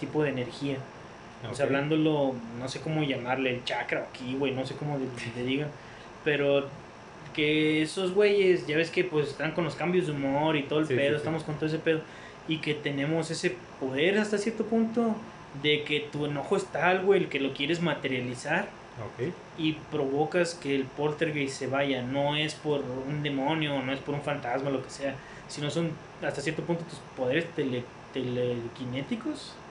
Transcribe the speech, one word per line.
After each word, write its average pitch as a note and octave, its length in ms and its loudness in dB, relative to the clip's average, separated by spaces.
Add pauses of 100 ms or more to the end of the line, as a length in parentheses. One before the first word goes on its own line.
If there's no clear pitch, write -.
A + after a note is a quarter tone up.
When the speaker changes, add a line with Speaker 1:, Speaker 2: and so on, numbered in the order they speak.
Speaker 1:
tipo D3 240 0
de C#3+ 60 2
energía. B2+ 460 -2 (760)
O G#2+ 40 -6
sea, C#3 120 2
Speaker 2:
Ok. C3 40 4
Speaker 1:
hablándolo, D3 640 4 (240)
no B2+ 100 -6
sé - 120 -6
cómo D#3 240 0
llamarle, C3 500 2
el A#2+ 100 -4
chakra B2 460 -2
o - 20 -18
ki, B2+ 240 -6
güey, C3+ 160 2
no C3 140 -2
sé - 80 -6
cómo D3 240 -2
le, C3 80 -2 (340)
le B2 80 -2
digan. C#3+ 200 0 (560)
Pero C#3 420 4 (680)
que D#3 480 4
esos F#3 320 0
güeyes, G3 520 6
ya D3 100 2
ves E3 140 4
que, F3 140 2
pues, D3+ 240 2
están D#3 240 -2
con E3+ 120 2
los D#3 120 -2
cambios F3 320 2
de D3+ 40 0
humor C#3+ 440 2
y C#3+ 80 0
todo D3+ 160 2
el D#3 80 2
Speaker 2:
Sí, C3+ 60 2
Speaker 1:
pedo, C#3 160 6
Speaker 2:
sí, - 20 4
sí. D3 60 2
Speaker 1:
estamos D#3 260 -2
con D3+ 100 -4
todo D3+ 120 0
ese D#3 120 0
pedo. D#3+ 220 2 (480)
Y D#3+ 100 0
que D3 160 0
tenemos D3+ 560 0
ese F3 240 -2 (240)
poder C#3+ 400 4
hasta G#3 180 2
cierto A3 280 0
punto A3+ 500 2 (480)
de D3 220 4
que D3 160 0 (120)
tu D3 140 -2
enojo D3 300 0
es F3+ 100 2
tal, F3+ 380 4
güey, F#3+ 180 6
el D#3 60 -2
que C#3+ 120 0
lo C3+ 140 0
quieres D3+ 260 0
materializar. C#3 840 0 (540)
Speaker 2:
Ok. C#3 140 -2 (240)
Speaker 1:
Y D#3 180 0 (160)
provocas D3+ 640 0
que C#3 200 -2
el C3+ 100 4
poltergeist D3 720 0
se C3 100 -4
vaya. C3+ 340 2
No C#3 340 0
es D3+ 180 0
por D3 280 0 (260)
un D3 140 -2
demonio, D3 600 0
no C3 100 -2
es C3+ 80 -4
por - 140 -4
un D3 80 -2
fantasma, C3+ 480 -2
lo C3 120 0
que - 80 -10
sea, C#3 240 -4 (340)
sino D3 220 -4
son E3 200 0 (360)
hasta C#3+ 160 -2
cierto D#3 220 -2
punto E3 200 -2
tus - 140 -12 (180)
poderes C#3 380 2
tele-, B2 300 0 (280)
telequinéticos. B2 1400 -2 (180)